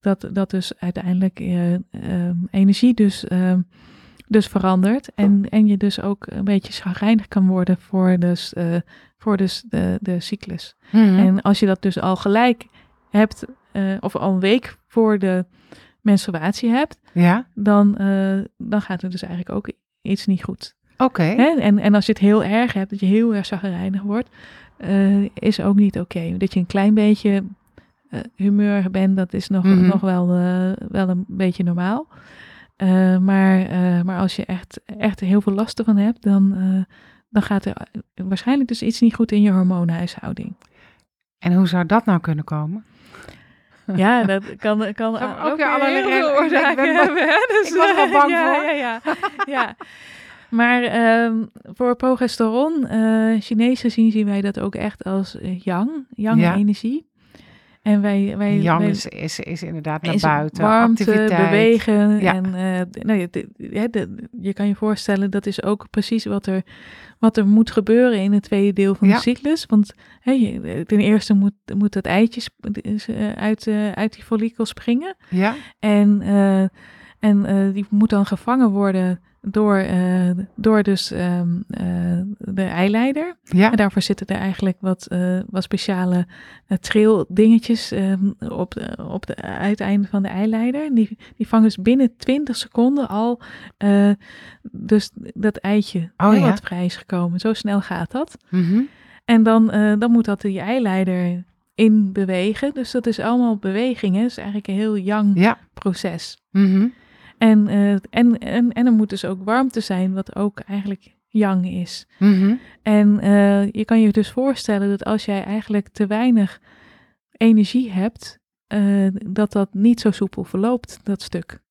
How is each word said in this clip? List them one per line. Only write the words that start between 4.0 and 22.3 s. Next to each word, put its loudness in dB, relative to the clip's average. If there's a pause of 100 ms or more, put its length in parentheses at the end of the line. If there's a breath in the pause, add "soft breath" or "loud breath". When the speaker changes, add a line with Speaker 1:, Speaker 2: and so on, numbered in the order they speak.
Speaker 1:
dus 2
verandert. 0
En, 2
en 4
je 2
dus -2
ook -6
een -6
beetje -2
chagrijnig -2
kan 0
worden 2
voor 0
dus, -2
eh, -6 (540 soft breath)
voor -2
dus -4
de, -2
de -6
cyclus. -12 (160 soft breath)
Speaker 2:
Mhm. 6
Speaker 1:
En 4
als 2
je 2
dat 0
dus -2
al -2
gelijk 0 (440 soft breath)
hebt, 0 (280)
eh, -4 (180)
of -6
al -2
een 0
week 0 (100)
voor 2
de 0 (560 soft breath)
menstruatie 0
hebt, -2 (140)
Speaker 2:
Ja. 2
Speaker 1:
dan, 4
eh, -2 (180)
dan -4
gaat -8
er -8
dus -10
eigenlijk -10
ook -10 (320)
iets -4
niet 0
goed. -14 (220)
Speaker 2:
Oké. 0
Speaker 1:
Hè? 2
En, 4
en 2
als 2
je 0
het -2
heel 4